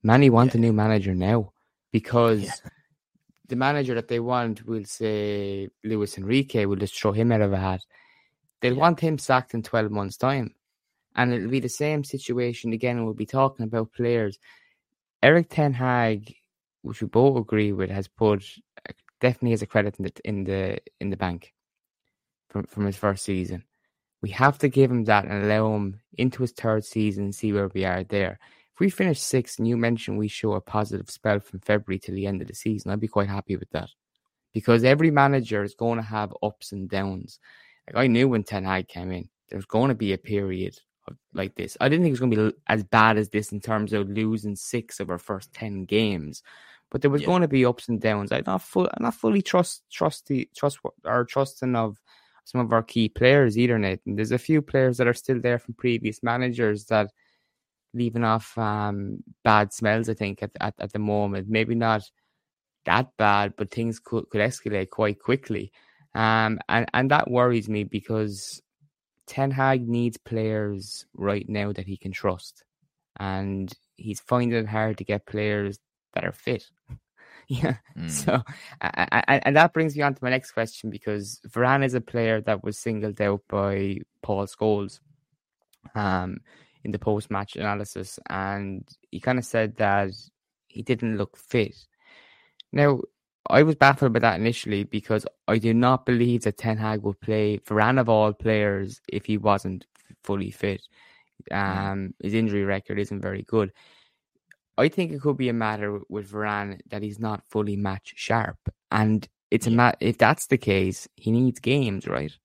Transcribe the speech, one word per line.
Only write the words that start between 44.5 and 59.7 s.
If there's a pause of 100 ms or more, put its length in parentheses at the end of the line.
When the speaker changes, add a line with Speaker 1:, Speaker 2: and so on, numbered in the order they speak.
Speaker 1:
six
of
our
first
ten
games, (480)
but
there
was
Speaker 2:
Yeah.
Speaker 1:
gonna
be
ups
and
downs.
I'm
not
full,
I'm
not
fully
trust,
trusty,
trust, (240)
or
trusting
of (460)
some
of
our
key
players
either,
Nathan.
There's
a
few
players
that
are
still
there
from
previous
managers
that (840)
leaving
off,
um, (200)
bad